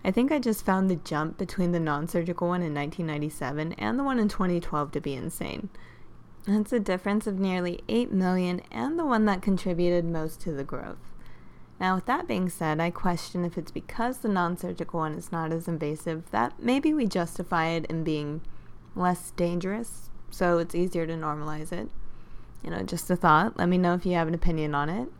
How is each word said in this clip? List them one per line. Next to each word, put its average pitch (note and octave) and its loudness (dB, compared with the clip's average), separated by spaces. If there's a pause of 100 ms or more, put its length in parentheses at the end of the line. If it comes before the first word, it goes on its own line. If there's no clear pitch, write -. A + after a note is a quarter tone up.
I F3+ 4
think B3 4
I D4 4
just A3+ 0
found F#3+ 4
the F3+ 4
jump D#3 -2
between F3+ 0
the F3 2
non-surgical E3 0
one F3+ 2
in D#3 -2
nineteen D3 -2
ninety-seven D3+ -2
and A3 0
the C#4 0
one C4+ 2
in G#3+ 4
twenty F3+ 2
twelve D3 0
to D3 0
be C#3+ -4
insane. - -6 (760)
That's G#3 2
a A#3+ 4
difference G3+ 0
of F#3+ -2
nearly F#3 0
eight A#3 2
million F3+ 2 (100)
and C#4+ -2
the E4 0
one A3 4
that F#3+ 2
contributed F3 4
most E3 -2
to - -2
the C#3 -4
growth. - -8 (680)
Now, F#3 2
with F#3 -4
that E4 0
being F#3 0
said, D#3 0
I E3+ 2
question F3 0
if E3+ -4
it's D#3+ -6
because A#3 -4
the A#3 -2
non-surgical F3 -2
one D#3 -2
is E3+ -8
not D#3+ -2
as E3 -2
invasive D#3+ -4
that - 2
maybe C#4 4
we D4 2
justify E3+ 0
it E3 0
in E3 -2
being D3+ -2 (540)
less F3+ 0
dangerous, F3+ -2 (200)
so F3 4
it's E3 -2
easier E3+ 2
to E3 -4
normalize D3+ -4
it. F#3 -4 (720)
You - -6
know, F#3 -2
just F3+ -4
a F3+ 6
thought. E3+ 6
Let F3 2
me F3+ 6
know F3 4
if F3+ -2
you F3+ 2
have E3 2
an E3 0
opinion D#3 4
on D3 0
it. A3 -4 (120)